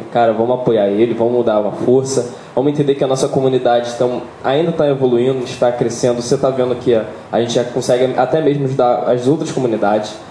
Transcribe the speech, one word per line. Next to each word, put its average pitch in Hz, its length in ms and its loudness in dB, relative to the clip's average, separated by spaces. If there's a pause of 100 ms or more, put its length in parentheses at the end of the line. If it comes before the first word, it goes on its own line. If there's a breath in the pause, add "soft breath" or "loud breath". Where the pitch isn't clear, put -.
(120)
cara, 117 200 2
vamos 117 280 0
apoiar 113 300 2
ele, 113 260 2
vamos 120 280 0
dar 107 160 2
uma 104 120 -2
força. 123 600 0 (200 loud breath)
Vamos 139 180 0
entender 143 220 2
que 147 100 -2
a 135 40 2
nossa 135 200 0
comunidade, 123 680 0
então, 123 260 -2 (220)
ainda 151 280 0
tá 151 160 0
evoluindo, 127 560 0
está 120 280 0
crescendo. 120 500 0
Você 131 160 0
tá 135 140 0
vendo 127 240 0
que 123 180 0
a, 107 120 2 (260 loud breath)
a 110 100 0
gente 120 120 -2
já 123 100 2
consegue 127 520 0
até 151 280 0
mesmo 143 220 0
ajudar 127 460 2
as 123 140 0
outras 156 260 0
comunidades. 110 600 0 (180)